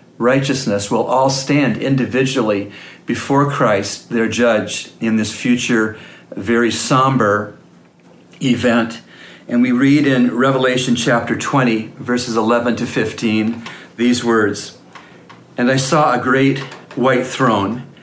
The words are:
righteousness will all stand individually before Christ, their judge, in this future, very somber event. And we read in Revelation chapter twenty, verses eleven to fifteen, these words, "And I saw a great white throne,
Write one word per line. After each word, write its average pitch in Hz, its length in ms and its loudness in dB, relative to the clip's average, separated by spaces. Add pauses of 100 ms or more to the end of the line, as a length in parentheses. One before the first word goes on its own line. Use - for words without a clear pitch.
(180)
righteousness 113 720 0
will 113 140 0
all 131 260 2
stand 135 480 0
individually 123 920 -2 (340)
before 139 460 0
Christ, 107 580 -2
their 113 200 0
judge, 110 600 0 (120)
in 110 160 0
this 107 160 -2
future, 117 640 0 (380)
very 113 360 0
somber 117 840 0 (880)
event. 117 600 0 (480)
And 120 120 2
we 123 120 4
read 139 340 4
in 123 260 2
Revelation 127 600 2
chapter 117 400 0
twenty, 113 640 0
verses 117 380 -2
eleven 117 400 0
to 117 80 -4
fifteen, 110 800 -2 (340)
these 120 260 2
words, 110 540 0 (800)
"And 123 120 2
I 135 60 2
saw 151 380 2
a 120 60 0
great 135 400 2 (360)
white 127 320 0
throne, 110 560 0 (200)